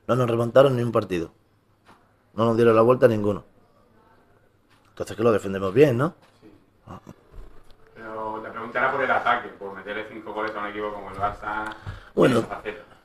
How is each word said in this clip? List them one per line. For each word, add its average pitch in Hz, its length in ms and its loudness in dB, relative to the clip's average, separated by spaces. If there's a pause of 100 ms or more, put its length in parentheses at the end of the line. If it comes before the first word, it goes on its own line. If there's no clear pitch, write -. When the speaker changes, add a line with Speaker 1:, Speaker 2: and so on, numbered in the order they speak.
Speaker 1:
No 113 80 2
nos 123 140 0
remontaron 120 480 4
ni 120 60 0
un 117 100 -2
partido. 92 380 -2 (1040)
No 113 100 0
nos 117 100 2
dieron 117 200 6
la 113 80 8
vuelta 127 240 6
a - 20 10
ninguno. 104 340 0 (1500)
Entonces - 260 -10
que 107 60 -2
lo 117 80 6
defendemos 98 420 0
bien, 123 240 6
¿no? 151 160 -2 (280)
Speaker 2:
Sí. - 100 -20 (1400)
Pero 110 480 -10
la 110 80 -12
pregunta 113 280 -8
era - 120 0
por 135 100 -2
el 127 100 0
ataque, 104 380 0
por 98 240 -14
meterle 104 360 -10
cinco 107 240 -14
goles 107 220 -4
a 104 40 -6
un 104 80 -6
equipo 104 260 -8
como 98 160 -12
el 92 60 -14
Barça. 104 580 -6 (400)
Speaker 1:
Bueno, 127 260 4
Speaker 2:
Esa 104 80 -6
faceta. - 360 -12 (220)